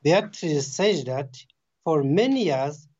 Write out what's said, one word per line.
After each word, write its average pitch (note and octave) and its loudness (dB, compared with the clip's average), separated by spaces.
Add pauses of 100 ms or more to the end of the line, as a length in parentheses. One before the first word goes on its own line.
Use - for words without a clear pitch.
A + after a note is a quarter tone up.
Beatrice D#3+ 0
says F3+ 0
that C3 -8 (460)
for D#3 2
many A3 2
years C#3+ -4 (120)